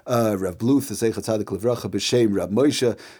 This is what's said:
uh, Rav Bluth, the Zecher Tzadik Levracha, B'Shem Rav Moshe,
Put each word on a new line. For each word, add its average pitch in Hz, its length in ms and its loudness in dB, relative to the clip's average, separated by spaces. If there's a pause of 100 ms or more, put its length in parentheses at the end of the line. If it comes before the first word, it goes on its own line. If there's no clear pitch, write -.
uh, 117 300 2
Rav 92 200 -4
Bluth, 131 300 2
the 107 80 -8
Zecher 107 280 -2
Tzadik 107 220 -2
Levracha, 110 440 -4
B'Shem 101 460 2
Rav 87 140 -2
Moshe, 123 480 2 (220)